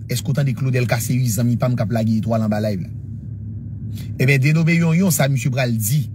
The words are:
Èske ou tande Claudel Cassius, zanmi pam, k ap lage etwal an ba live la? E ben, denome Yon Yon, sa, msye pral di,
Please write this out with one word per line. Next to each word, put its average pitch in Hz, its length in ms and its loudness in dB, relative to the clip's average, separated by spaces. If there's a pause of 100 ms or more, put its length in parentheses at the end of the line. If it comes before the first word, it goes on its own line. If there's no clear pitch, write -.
(120)
Èske - 160 -4
ou 139 80 0
tande 139 240 0
Claudel 123 320 0
Cassius, 117 480 0
zanmi 120 200 2
pam, 123 200 0
k 113 80 0
ap 113 80 0
lage 110 240 2
etwal 110 240 0
an 107 80 0
ba 104 160 0
live 92 160 -2
la? - 100 -10 (1300)
E 127 80 2
ben, 139 160 4
denome 160 320 4
Yon 170 240 4
Yon, 190 160 4
sa, 139 160 2
msye 131 240 0
pral 123 160 0
di, 113 320 0 (120)